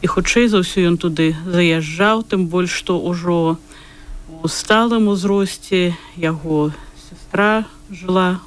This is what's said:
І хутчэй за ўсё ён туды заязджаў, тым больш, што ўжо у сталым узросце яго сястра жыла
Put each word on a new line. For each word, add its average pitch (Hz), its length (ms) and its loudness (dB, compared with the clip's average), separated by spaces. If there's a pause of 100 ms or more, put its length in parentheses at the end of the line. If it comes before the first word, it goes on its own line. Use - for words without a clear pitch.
І 180 80 0
хутчэй 233 400 2
за 208 120 4
ўсё 180 240 0
ён 175 160 2
туды 160 320 0 (120)
заязджаў, 175 800 2
тым 190 200 0
больш, 175 280 -2
што - 280 -2
ўжо 170 560 0 (720)
у 160 200 -8
сталым 226 600 2
узросце 196 840 0 (240)
яго 156 560 -2 (360)
сястра 208 560 0 (240)
жыла 185 580 0